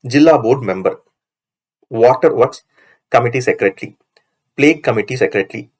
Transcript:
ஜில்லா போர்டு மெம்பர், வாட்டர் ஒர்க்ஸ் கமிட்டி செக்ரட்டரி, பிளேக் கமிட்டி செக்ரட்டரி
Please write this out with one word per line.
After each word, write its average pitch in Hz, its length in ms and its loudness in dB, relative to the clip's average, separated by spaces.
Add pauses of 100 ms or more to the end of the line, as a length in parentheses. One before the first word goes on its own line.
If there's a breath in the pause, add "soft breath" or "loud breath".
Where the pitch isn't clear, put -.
ஜில்லா 147 320 4
போர்டு 117 240 0
மெம்பர், 95 320 -4 (880)
வாட்டர் 127 480 2
ஒர்க்ஸ் - 280 -2 (440)
கமிட்டி 120 300 -2
செக்ரட்டரி, - 600 -4 (560)
பிளேக் 151 300 0
கமிட்டி 113 320 -4
செக்ரட்டரி 107 540 -6 (100)